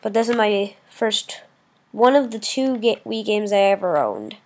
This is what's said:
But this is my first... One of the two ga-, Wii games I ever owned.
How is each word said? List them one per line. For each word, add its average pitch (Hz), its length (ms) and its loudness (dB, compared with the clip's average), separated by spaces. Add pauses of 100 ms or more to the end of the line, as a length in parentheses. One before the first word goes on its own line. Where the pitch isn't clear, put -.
But 208 120 -6
this 226 140 2
is 240 60 0
my 208 400 0 (160)
first... - 520 -4 (500)
One 247 240 4
of 254 160 2
the 220 80 -10
two 262 360 -2
ga-, 220 300 0
Wii 220 180 -6
games 208 280 -2
I 202 60 4
ever 196 380 2
owned. 107 500 -4